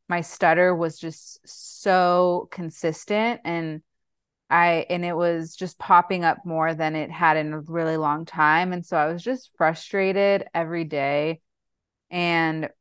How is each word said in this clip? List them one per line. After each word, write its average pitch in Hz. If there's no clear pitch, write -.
my 175
stutter 175
was 165
just -
so 180
consistent, 185
and 160
I, 170
and 175
it 175
was 170
just -
popping 175
up -
more 160
than 156
it 151
had 160
in 151
a 156
really 160
long 156
time. 165
And 180
so 175
I 151
was 170
just 254
frustrated 196
every 165
day. 147
And 165